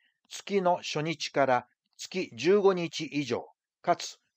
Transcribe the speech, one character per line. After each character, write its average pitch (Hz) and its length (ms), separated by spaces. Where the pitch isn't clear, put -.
月 196 320
の 175 160
初 - 240
日 156 280
か 139 160
ら 123 220
月 180 360
十 165 260
五 196 140
日 165 320
以 143 180
上、 113 220
か 175 140
つ - 240